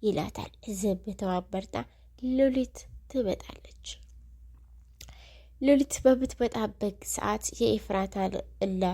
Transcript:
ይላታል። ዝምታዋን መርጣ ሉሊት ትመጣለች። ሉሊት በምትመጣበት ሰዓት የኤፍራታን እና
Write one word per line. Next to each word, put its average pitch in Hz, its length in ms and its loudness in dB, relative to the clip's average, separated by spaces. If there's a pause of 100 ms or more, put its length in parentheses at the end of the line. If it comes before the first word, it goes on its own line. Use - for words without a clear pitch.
ይላታል። - 480 -2 (260)
ዝምታዋን 185 720 -2
መርጣ - 260 -6 (540)
ሉሊት 262 500 2 (300)
ትመጣለች። - 800 -6 (1700)
ሉሊት 277 380 6
በምትመጣበት 233 1000 2 (100)
ሰዓት - 380 -2 (100)
የኤፍራታን 196 800 0 (280)
እና 190 220 0 (120)